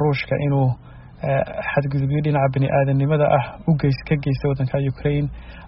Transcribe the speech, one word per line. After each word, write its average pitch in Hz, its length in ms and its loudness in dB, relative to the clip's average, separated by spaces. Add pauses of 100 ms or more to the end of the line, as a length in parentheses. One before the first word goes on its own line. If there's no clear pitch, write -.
Ruushka 143 340 0
inuu, 139 340 2 (520)
eh, 135 220 0 (240)
xadgudubyo 139 540 0
dhinaca 147 280 2
bini'aadanimada 139 800 2
ah 135 180 4 (140)
u - 180 0
geys-, 139 280 0
ka 160 120 2
geysta 139 300 -2
waddanka 139 340 0
Ukraine, 147 460 0 (400)